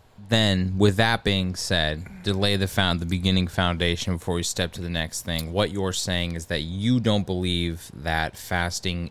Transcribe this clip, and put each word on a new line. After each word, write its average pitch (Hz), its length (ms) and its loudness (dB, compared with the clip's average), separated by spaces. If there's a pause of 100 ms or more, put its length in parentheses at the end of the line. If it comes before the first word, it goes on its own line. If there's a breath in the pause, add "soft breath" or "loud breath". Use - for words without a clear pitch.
(300)
then, 95 480 4
with 101 200 6
that 113 260 2
being 92 320 2
said, 80 500 0 (180)
to 101 100 2
lay 101 220 2
the 95 120 2
found-, 90 320 2
the 87 60 -4
beginning 92 420 2
foundation 87 680 0
before 85 220 -2
we 87 80 -2
step 87 300 -2
to - 80 -10
the 85 80 -6
next 82 340 -4
thing, 80 280 -4
what 92 200 2
you're 95 220 -2
saying 87 420 -2
is 80 100 -8
that 85 160 -2
you 101 380 0
don't 104 260 2
believe 87 680 -2
that 80 440 -2
fasting 87 720 -4